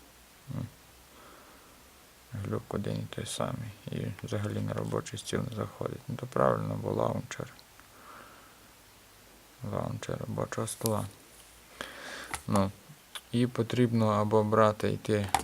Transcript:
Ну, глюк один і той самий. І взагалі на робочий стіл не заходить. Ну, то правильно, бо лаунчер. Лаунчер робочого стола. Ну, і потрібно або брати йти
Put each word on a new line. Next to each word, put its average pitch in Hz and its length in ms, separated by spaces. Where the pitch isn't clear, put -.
Ну, - 120
глюк 104 300
один 104 240
і 107 180
той - 100
самий. - 440
І - 60
взагалі 104 380
на 104 120
робочий 107 460
стіл - 300
не 110 60
заходить. - 520
Ну, - 80
то - 100
правильно, 58 580
бо 101 80
лаунчер. - 640
Лаунчер - 460
робочого 107 480
стола. 104 380
Ну, 101 240
і 120 160
потрібно 113 600
або 107 360
брати 107 480
йти 104 360